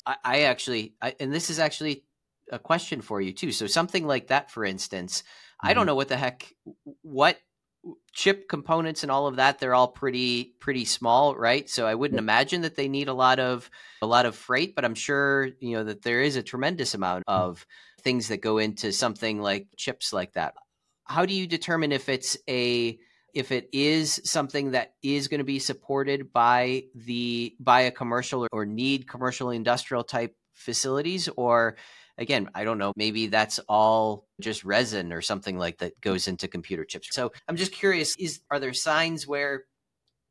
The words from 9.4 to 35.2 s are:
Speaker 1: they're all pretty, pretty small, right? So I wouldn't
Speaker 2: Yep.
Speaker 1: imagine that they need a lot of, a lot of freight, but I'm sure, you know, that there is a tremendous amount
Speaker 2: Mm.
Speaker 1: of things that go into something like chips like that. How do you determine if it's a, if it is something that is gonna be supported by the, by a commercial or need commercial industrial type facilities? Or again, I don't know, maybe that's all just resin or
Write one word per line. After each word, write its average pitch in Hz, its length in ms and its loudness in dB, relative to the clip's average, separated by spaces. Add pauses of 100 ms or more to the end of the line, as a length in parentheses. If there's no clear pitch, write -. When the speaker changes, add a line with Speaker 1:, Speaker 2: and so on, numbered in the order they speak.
Speaker 1:
they're 127 160 2
all 127 140 8
pretty, 123 720 -2
pretty 131 260 -4
small, 131 520 4
right? 120 320 2
So 117 180 -2
I 110 80 2
wouldn't 127 220 0
Speaker 2:
Yep. 117 60 -2
Speaker 1:
imagine 131 400 4
that 160 120 -4
they 139 140 -2
need 139 200 -2
a 131 60 -2
lot 127 240 6
of, 127 320 -2 (320)
a 110 40 0
lot 120 200 6
of 110 80 -2
freight, 143 400 -2
but 135 100 0
I'm 113 100 0
sure, 139 560 0 (100)
you 120 160 -4
know, 110 80 -2
that 104 180 -8
there 120 200 2
is 143 140 2
a 117 60 -2
tremendous 139 520 -4
amount 92 340 -2
Speaker 2:
Mm. 101 60 2
Speaker 1:
of 90 320 -2 (340)
things 123 280 0
that 104 120 -4
go 110 180 0
into 107 340 -2
something 110 480 -2
like 101 360 -2
chips - 360 -6
like 90 200 -4
that. 82 220 -4 (500)
How 175 220 0
do 196 80 -2
you 185 120 -2
determine 165 460 0
if 135 160 -2
it's 131 280 -2 (120)
a, 120 500 0 (340)
if 131 200 -4
it 123 200 -2
is 147 520 2
something 139 480 -2
that 123 300 -2
is 139 260 0
gonna 143 160 -2
be 135 160 -2
supported 139 720 -4
by 123 520 4 (100)
the, 120 640 -4
by 127 220 6
a 123 80 2
commercial 123 600 -4
or 107 140 -2
need 127 400 -2
commercial 127 440 -4
industrial 120 520 0
type 120 320 -4 (180)
facilities? 147 840 -2
Or 117 400 4 (420)
again, 117 360 -2
I 98 100 -4
don't 110 140 -2
know, 101 180 -2
maybe 107 320 -2
that's 107 320 2
all 107 680 4 (140)
just 104 240 -6
resin 101 480 0
or 82 100 -8